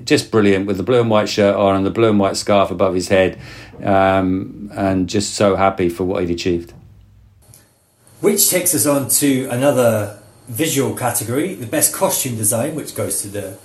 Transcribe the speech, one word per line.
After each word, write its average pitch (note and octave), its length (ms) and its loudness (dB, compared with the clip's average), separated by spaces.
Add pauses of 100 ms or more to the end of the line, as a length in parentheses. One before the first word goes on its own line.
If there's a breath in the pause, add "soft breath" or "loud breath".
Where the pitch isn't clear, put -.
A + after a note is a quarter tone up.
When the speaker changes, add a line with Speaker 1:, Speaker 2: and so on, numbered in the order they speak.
Speaker 1:
just - 280 0
brilliant G2+ 340 4
with G2+ 100 -2
the F#2+ 60 -4
blue A#2+ 180 2
and A#2 80 0
white G#2+ 200 2
shirt G2+ 260 2
on G2 220 2
and F#2+ 100 0
the F#2+ 40 0
blue A2+ 200 2
and G#2 80 2
white G2 180 0
scarf G2 360 0
above F#2 240 0
his F2+ 100 -2
head, F#2 320 2 (460 loud breath)
um, F#2+ 880 0
and F#2+ 340 0
just G#2 260 -4
so G2+ 200 4
happy F#2+ 340 2
for E2+ 140 -4
what F#2 180 -2
he'd F2 100 -2
achieved. E2+ 420 -4 (1500 soft breath)
Speaker 2:
Which - 280 2
takes F3+ 220 0
us C#3+ 140 0
on C#3 220 0 (100)
to C3+ 320 2
another B2 680 2 (300)
visual B2+ 480 -2
category, B2+ 600 -4
the B2+ 100 -10
best D3 260 -2
costume C#3+ 440 -2
design, A#2 400 -2
which - 180 -10
goes G2 280 -4
to G2+ 60 -10
the F#2+ 360 -10